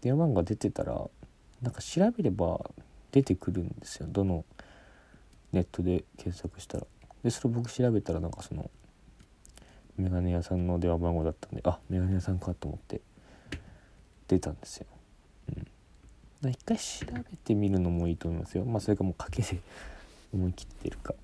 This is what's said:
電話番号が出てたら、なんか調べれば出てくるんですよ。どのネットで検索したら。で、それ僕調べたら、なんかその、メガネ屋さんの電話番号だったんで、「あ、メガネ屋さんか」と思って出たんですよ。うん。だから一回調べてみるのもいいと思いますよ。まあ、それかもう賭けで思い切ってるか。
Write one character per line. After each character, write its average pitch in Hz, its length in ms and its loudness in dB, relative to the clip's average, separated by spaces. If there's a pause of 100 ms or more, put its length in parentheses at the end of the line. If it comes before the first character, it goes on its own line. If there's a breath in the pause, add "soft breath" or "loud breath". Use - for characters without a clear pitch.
電 127 120 4
話 143 60 4
番 160 140 6
号 92 80 4
が - 20 4
出 92 120 0
て 104 140 0
た - 140 -2
ら、 - 260 -4 (520)
な 123 80 0
ん - 40 -10
か - 80 -10
調 190 300 4
べ 226 120 -2
れ 117 80 4
ば 90 380 0 (420)
出 135 120 8
て - 120 4
く - 160 -4
る 87 120 0
ん 87 60 -4 (100)
で - 60 -16
す - 120 -14
よ。 - 120 -8
ど 98 140 2
の 90 220 0 (1080 loud breath)
ネ 92 80 4
ッ - 20 4
ト - 180 -4
で 90 220 2 (140)
検 87 220 -6
索 - 220 -8
し - 60 -16
た - 120 -6
ら。 - 60 -10 (380)
で、 123 80 4
そ - 160 -2
れ 117 60 2
僕 117 180 -2
調 123 200 4
べ 107 100 4
た 85 120 -4
ら、 82 60 0
な 85 80 -2
ん 85 40 -4
か - 120 -12
そ - 100 -10
の、 - 160 -6 (1300 loud breath)
メ 95 120 2
ガ 90 120 0
ネ 87 100 2
屋 87 120 2
さ 90 120 -2
ん 87 120 2
の 87 100 2
電 87 140 2
話 85 60 2
番 85 180 2
号 80 80 0
だ 80 80 2
っ - 20 -4
た - 160 -14
ん - 60 -8
で、 - 100 -8
「あ、 87 140 2 (100)
メ 92 100 0
ガ 90 60 2
ネ 92 100 2
屋 92 60 0
さ 95 120 -2
ん 90 60 0
か」 90 140 -4
と - 140 -8
思 73 100 -6
っ - 20 -12
て - 220 -10 (1300 loud breath)
出 95 120 6
た - 120 -6
ん - 40 -8
で - 100 -16
す - 140 -16
よ。 - 80 -14 (600)
う - 40 -2
ん。 - 20 -4
だ - 60 -8
か - 80 -12 (720)
ら 135 80 0
一 123 160 -4
回 226 120 2
調 - 540 -8
べ - 60 -14
て - 180 2
み 104 140 4
る 95 100 4
の 90 100 4
も 87 200 2
い - 20 2
い 85 60 0
と - 100 -6
思 82 100 -2
い 85 40 -2
ま 85 40 -4
す - 120 -4
よ。 92 80 0
ま 117 120 0
あ、 - 40 2
そ - 100 2
れ 101 60 4
か 98 80 0
も 92 60 0
う - 20 -2
賭 - 180 -10
け - 100 -2
で 92 200 -2 (720 loud breath)
思 92 160 2
い 90 40 -4
切 - 120 -12
っ - 20 -16
て - 220 -8
る - 100 -12
か。 - 240 -6